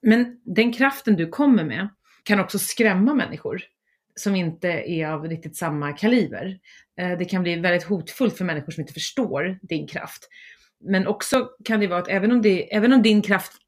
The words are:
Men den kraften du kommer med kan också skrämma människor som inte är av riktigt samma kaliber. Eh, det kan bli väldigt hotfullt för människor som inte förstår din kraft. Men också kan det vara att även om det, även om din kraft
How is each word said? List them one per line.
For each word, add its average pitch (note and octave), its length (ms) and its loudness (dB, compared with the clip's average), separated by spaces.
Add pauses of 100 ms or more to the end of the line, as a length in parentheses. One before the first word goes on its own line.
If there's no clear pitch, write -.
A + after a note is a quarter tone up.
Men A#3+ 420 2
den A3+ 280 0
kraften B3 440 2
du E3 120 -2
kommer B3 360 4
med D#3 240 -6 (360)
kan G3+ 160 2
också F#3+ 180 -4
skrämma G#3+ 560 2
människor - 480 -4 (520)
som G3+ 220 -2
inte E3+ 320 -2
är D#3+ 380 -4
av D3+ 180 -6
riktigt D#3+ 320 -10
samma D3 360 -4
kaliber. F#3+ 680 0 (420)
Eh, F3+ 180 -4
det F3+ 60 -2
kan F#3 180 -2
bli F3 140 -2
väldigt F3 280 0
hotfullt G3 540 -4
för F#3 60 -4
människor D3+ 280 -6
som - 80 -10
inte D3 120 -10
förstår F#3 680 -4
din D3+ 260 -6
kraft. - 400 -12 (560)
Men F#3+ 220 2
också A#3 420 -2 (160)
kan A3 160 2
det G#3 60 2
vara F3 120 0
att F3+ 100 -4
även G3 240 2
om A#3+ 100 4
det, G3 320 2
även A3 180 4
om B3+ 100 8
din G#3+ 200 6
kraft F#3+ 300 -2 (160)